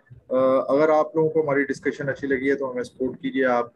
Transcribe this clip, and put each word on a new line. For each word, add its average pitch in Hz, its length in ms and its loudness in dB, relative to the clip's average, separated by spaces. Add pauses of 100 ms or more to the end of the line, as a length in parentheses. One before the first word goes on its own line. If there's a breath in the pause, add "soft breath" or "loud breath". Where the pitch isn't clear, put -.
(100)
अ, 131 600 0
अगर 151 200 4
आप 151 260 2
लोगों 156 140 2
को 156 120 2
हमारी 139 220 0
discussion 139 440 -4
अच्छी 135 180 -6
लगी 135 220 0
है 139 80 2
तो 135 100 -4
हमें 123 160 -6
support 123 400 -6
कीजिए, 131 220 -2
आप 120 320 0